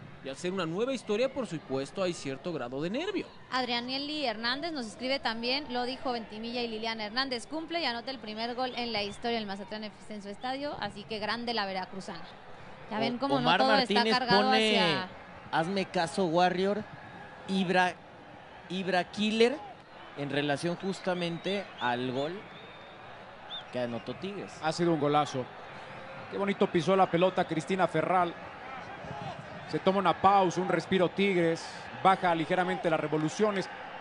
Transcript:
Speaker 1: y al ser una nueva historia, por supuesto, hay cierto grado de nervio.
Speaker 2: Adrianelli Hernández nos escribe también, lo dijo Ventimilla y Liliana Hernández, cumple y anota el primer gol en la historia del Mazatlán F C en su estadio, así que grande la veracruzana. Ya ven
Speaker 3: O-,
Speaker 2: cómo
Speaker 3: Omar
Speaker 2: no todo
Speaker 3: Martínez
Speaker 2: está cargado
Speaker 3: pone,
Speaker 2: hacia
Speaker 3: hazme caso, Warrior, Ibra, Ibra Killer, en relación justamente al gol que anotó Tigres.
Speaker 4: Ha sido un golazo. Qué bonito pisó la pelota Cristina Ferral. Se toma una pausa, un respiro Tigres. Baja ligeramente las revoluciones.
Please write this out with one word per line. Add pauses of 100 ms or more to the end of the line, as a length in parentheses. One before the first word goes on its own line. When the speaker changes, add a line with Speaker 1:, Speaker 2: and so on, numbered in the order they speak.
(240)
Speaker 1:
y
al
ser
una
nueva
historia,
por
supuesto,
hay
cierto
grado
de
nervio. (260)
Speaker 2:
Adrianelli
Hernández
nos
escribe
también,
lo
dijo
Ventimilla
y
Liliana
Hernández,
cumple
y
anota
el
primer
gol
en
la
historia
del
Mazatlán
F (120)
C
en
su
estadio,
así
que
grande
la
veracruzana. (680)
Ya
ven
Speaker 3:
O-,
Speaker 2:
cómo
Speaker 3:
Omar
Speaker 2:
no
todo
Speaker 3:
Martínez
Speaker 2:
está
cargado
Speaker 3:
pone,
Speaker 2:
hacia (420)
Speaker 3:
hazme
caso,
Warrior, (680)
Ibra, (760)
Ibra
Killer, (600)
en
relación
justamente (160)
al
gol (1400)
que
anotó
Tigres. (100)
Speaker 4:
Ha
sido
un
golazo. (880)
Qué
bonito
pisó
la
pelota
Cristina
Ferral. (1400)
Se
toma
una
pausa,
un
respiro
Tigres. (380)
Baja
ligeramente
las
revoluciones. (320)